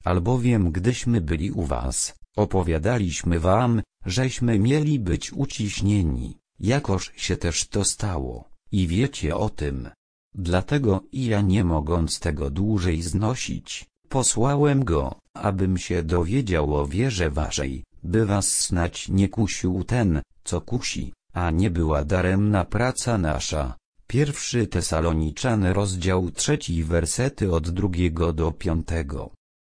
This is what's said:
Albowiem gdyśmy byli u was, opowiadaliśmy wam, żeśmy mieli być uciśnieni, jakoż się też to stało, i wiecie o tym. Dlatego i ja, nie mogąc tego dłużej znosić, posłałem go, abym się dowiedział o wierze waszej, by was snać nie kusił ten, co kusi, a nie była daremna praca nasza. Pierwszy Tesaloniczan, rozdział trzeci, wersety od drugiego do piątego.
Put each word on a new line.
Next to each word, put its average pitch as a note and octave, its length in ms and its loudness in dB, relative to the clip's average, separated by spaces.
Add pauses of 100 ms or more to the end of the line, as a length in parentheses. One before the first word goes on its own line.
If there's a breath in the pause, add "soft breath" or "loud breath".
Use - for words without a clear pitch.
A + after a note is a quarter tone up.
Albowiem G#2 680 2
gdyśmy A2+ 500 0
byli D#2+ 300 -2
u - 120 -2
was, C2 520 -4 (200)
opowiadaliśmy F2+ 1040 0
wam, A2 420 2 (240)
żeśmy A#2+ 540 0
mieli D3 400 2
być F2+ 340 -2
uciśnieni, G2 1040 -2 (220)
jakoż G#2+ 560 -2
się - 220 -4
też - 300 -2
to G2+ 180 -2
stało, C2+ 640 -6 (220)
i F#2+ 160 2
wiecie F2 480 0
o G#2+ 140 0
tym. C2+ 400 -6 (460)
Dlatego F#2+ 760 2
i C3+ 140 -4
ja, G#2+ 160 2
nie G2 220 4
mogąc D#2+ 560 0
tego D2 300 -2
dłużej F2+ 520 0
znosić, - 840 -4 (240)
posłałem C#3 720 2
go, D#2 320 0 (180)
abym F#2+ 440 0
się F2 260 -2
dowiedział E2+ 720 2
o D2 120 0
wierze F#2 420 0
waszej, C#2 540 -4 (200)
by G#2 220 2
was G2 260 2
snać - 580 -2
nie G2 200 4
kusił F#2+ 540 -2
ten, G2 380 2 (220)
co - 180 -4
kusi, - 520 -6 (200)
a F2 180 0
nie F2+ 180 2
była D#2 340 2
daremna F#2+ 640 2
praca A#2+ 520 0
nasza. D2 580 -2 (320)
Pierwszy B2+ 600 0
Tesaloniczan, E2+ 1000 0
rozdział F#2 640 0
trzeci, A#2 520 -2
wersety E2+ 720 0
od E2 160 0
drugiego F2 640 0
do D#2+ 180 0
piątego. D#2+ 800 -4 (320)